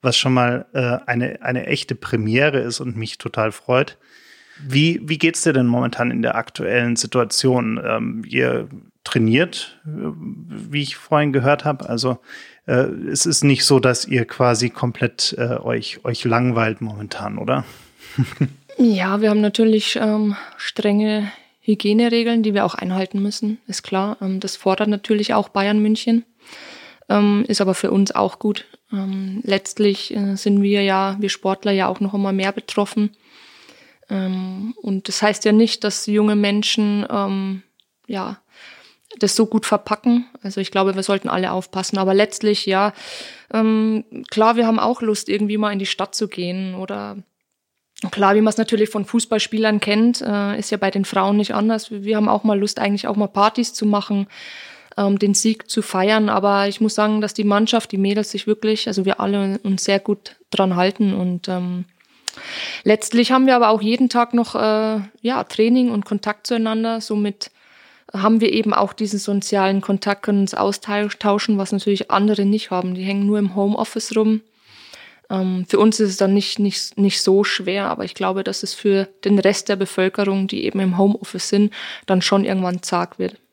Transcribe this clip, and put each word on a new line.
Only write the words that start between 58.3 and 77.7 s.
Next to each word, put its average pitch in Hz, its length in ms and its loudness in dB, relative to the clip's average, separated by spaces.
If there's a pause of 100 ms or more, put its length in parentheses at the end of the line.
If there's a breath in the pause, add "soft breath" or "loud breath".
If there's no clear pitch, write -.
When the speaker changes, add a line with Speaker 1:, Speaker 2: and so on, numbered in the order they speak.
Speaker 2:
sich - 160 -6
wirklich, 214 420 0
also 196 160 -2
wir 190 160 0
alle 196 420 0
uns 196 220 -2
sehr 196 160 2
gut - 360 -4 (140)
dran 190 260 2
halten. 190 380 2
Und, 180 340 -4
ähm, 180 380 -4 (960 loud breath)
letztlich 226 480 2
haben 262 140 4
wir 254 100 6
aber 233 140 4
auch 220 100 2
jeden 240 300 2
Tag 240 240 0
noch, 240 200 0
äh, 220 460 0 (220)
ja, 247 220 -2
Training 240 460 4
und 208 140 -2
Kontakt - 420 -4
zueinander. 226 540 -2
Somit 208 500 -4 (600 soft breath)
haben 214 300 4
wir 226 140 2
eben 214 180 2
auch - 220 0
diesen 208 240 -4
sozialen 196 640 0
Kontakt, 202 400 -2
können 202 180 2
uns 196 140 0
austauschen, 202 1040 0
was 190 140 -4
natürlich 196 380 -2
andere 202 360 2
nicht 208 240 0
haben. 180 240 -2
Die 185 80 -8
hängen 196 240 -2
nur 208 120 2
im 196 160 0
Homeoffice 208 640 -2
rum. 220 240 4 (880 loud breath)
Ähm, 185 400 -2
für 196 100 2
uns 214 220 4
ist 214 80 2
es 190 80 -4
dann 196 160 2
nicht, 202 260 0
nicht, - 380 -2
nicht 196 240 2
so 196 240 4
schwer, 196 460 -4